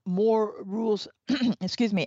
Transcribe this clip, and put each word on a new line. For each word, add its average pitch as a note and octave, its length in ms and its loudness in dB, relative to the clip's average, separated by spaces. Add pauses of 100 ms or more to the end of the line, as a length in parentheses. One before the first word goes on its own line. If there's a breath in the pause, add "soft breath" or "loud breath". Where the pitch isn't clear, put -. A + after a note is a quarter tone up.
more G#3+ 480 2 (100)
rules, G#3 420 -2 (220)
<clears throat> B3 320 0
excuse G#3 340 0
me, F3+ 140 2